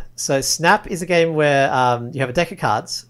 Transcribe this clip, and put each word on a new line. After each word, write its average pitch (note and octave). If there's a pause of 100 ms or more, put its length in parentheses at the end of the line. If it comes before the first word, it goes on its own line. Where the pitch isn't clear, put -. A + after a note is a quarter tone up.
(160)
So C#3
Snap F3
is F3
a E3+
game E3
where, C#3+
um, B2
you C3+
have C3
a -
deck E3+
of F#3
cards -